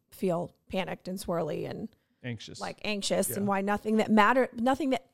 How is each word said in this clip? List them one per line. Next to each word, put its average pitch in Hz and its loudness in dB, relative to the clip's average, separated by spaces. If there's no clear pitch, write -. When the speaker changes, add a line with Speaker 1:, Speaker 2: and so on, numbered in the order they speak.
Speaker 1:
feel 175 -2
panicked 180 -6
and 185 -6
swirly 165 -4
and 208 -8
Speaker 2:
Anxious. 113 -10
Speaker 1:
like, - -8
anxious 196 -2
and 196 -2
Speaker 2:
Yeah. - 0
Speaker 1:
why 196 2
nothing 208 0
that 220 2
matter, 220 6
nothing 262 0
that - -2